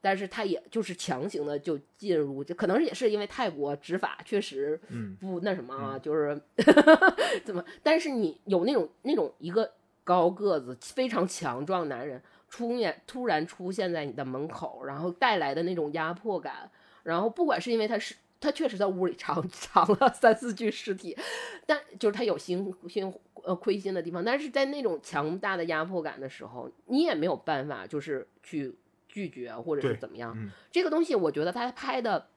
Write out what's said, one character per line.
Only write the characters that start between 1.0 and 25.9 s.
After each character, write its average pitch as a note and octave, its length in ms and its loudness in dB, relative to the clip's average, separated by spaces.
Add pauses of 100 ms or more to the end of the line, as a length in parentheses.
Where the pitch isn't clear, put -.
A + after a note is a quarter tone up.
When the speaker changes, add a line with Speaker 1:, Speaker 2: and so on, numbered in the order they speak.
Speaker 1:
行 D3 200 -4
的 D3 120 -2
就 D3 200 -2 (180)
进 G3 180 0
入， C#3+ 300 0
这 F3 100 -8
可 F3 120 0
能 A3+ 180 4
也 - 80 0
是 A3+ 180 2
因 G#3 80 2
为 G#3 80 -2
泰 A#3 220 -2
国 C#3+ 280 -2
执 E3 200 -4
法 - 260 -2
确 - 160 -2
实 C#3+ 400 -2 (120)
Speaker 2:
嗯。 G#2 280 -6
Speaker 1:
不 F#3 220 -6
那 F#3+ 140 0
什 D3+ 100 -6
么 B2+ 100 -10
啊， C#3 200 -6
Speaker 2:
嗯。 C3+ 80 -8
Speaker 1:
就 D3+ 120 -2
是， D3 240 0 (500)
<laughs> F#4+ 540 8
怎 F#3+ 140 -8
么， F3 80 -4 (180)
但 D#4+ 160 4
是 E4 120 -2
你 G#3+ 340 -2
有 F#3+ 220 2
那 C#4+ 80 2
种， G3+ 120 2 (140)
那 C#4+ 140 0
种 D#3+ 240 0
一 E3 120 -8
个 A3 220 0 (320)
高 F3+ 240 6
个 F#3 320 2
子 B2 220 -10
非 B3+ 260 -2
常 F#3+ 180 2
强 C#3 380 -4
壮 E3+ 240 -2
男 C3 180 -6
人 C3+ 160 -10 (280)
出 A#3+ 260 -4
现， G3 300 -2
突 B3+ 180 -8
然 E3 220 2
出 F#3 260 -8
现 F#3 180 -2
在 D#3+ 140 -2
你 C#3 80 -6
的 C#3 100 -6
门 C3 240 -4
口， C#3+ 380 -10
然 C#3 140 -8
后 F3 120 -2
带 G#3+ 280 2
来 C#3 160 0
的 E3 80 -2
那 F3+ 120 -2
种 D3+ 200 -2
压 E3 180 -2
迫 F#3 260 -4
感， C#3 320 -10 (320)
然 E3+ 200 0
后 A3+ 80 2
不 E4+ 160 0
管 - 120 2
是 A#3+ 140 -2
因 A3+ 60 2
为 G#3+ 100 2
他 A3 100 -2
是， - 160 -8 (240)
他 - 140 0
确 D4+ 160 0
实 G#3+ 80 -4
在 G3 100 2
屋 F#3 200 0
里 - 80 -2
藏， D#3 300 -4
<laughs> F#3 40 -6
藏 - 500 4
了 B3+ 140 8
三 A3 240 6
四 A#3+ 160 -6
具 G#3 180 -2
尸 - 240 -6
体， D#4 220 -10 (480)
但， D4 160 2 (180)
就 G#3+ 120 2
是 - 20 -8
他 G#3+ 100 -4
有 G3 140 2
心， F#3 380 -4 (120)
心， F#3+ 240 -4 (320)
呃， F3+ 120 0
亏 G3+ 240 0
心 F#3+ 160 -4
的 E3+ 80 0
地 E3+ 80 -6
方， E3+ 120 -4
但 A#3+ 160 2
是 D4 120 -6
在 C4+ 160 2
那 C#4+ 160 -6
种 E3+ 200 -2
强 D#3 360 -2
大 F#3+ 180 -2
的 E3+ 80 -2
压 D#3+ 180 0
迫 F3 200 -4